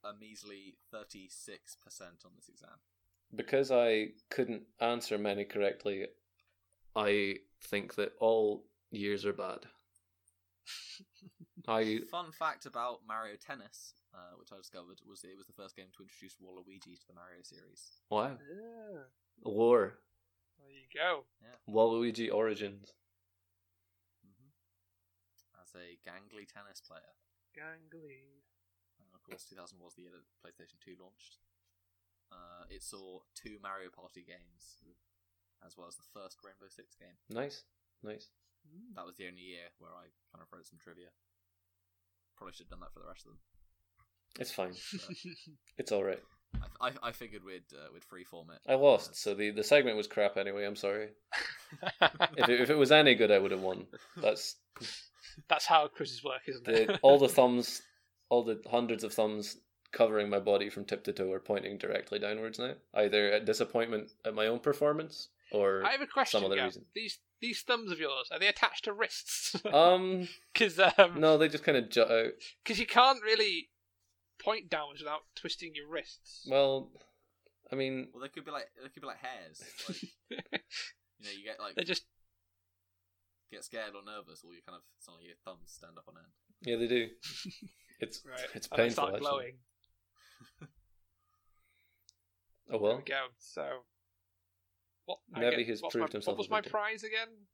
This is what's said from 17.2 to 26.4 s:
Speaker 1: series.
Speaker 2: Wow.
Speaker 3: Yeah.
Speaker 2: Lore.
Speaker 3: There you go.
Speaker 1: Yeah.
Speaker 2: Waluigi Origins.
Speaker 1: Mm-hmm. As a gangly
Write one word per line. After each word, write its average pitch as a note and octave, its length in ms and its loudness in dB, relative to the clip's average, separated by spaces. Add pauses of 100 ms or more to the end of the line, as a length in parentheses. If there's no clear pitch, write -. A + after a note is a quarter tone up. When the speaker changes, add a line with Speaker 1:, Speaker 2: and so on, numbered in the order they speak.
Speaker 1:
series. - 680 -20
Speaker 2:
Wow. A#2 320 -2
Speaker 3:
Yeah. G3+ 640 -20 (380)
Speaker 2:
Lore. A2+ 540 2 (600)
Speaker 3:
There C#3 160 -20
you C3+ 160 -20
go. D3+ 340 -4 (160)
Speaker 1:
Yeah. A#2 160 -20 (140)
Speaker 2:
Waluigi A2+ 640 2
Origins. G2+ 600 -4 (1300)
Speaker 1:
Mm-hmm. A2+ 240 -20 (1120)
As F2 160 -20
a F2 240 -20
gangly G2+ 480 -20